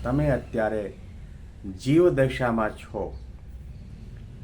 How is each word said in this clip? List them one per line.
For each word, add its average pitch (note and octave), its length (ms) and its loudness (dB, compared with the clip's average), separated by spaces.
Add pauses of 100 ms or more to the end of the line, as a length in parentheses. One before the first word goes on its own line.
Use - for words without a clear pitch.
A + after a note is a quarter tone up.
તમે C#3+ 280 4
અત્યારે A2 640 0 (920)
જીવ D#3+ 240 8
દશામાં B2+ 680 4
છો. - 420 -6 (1300)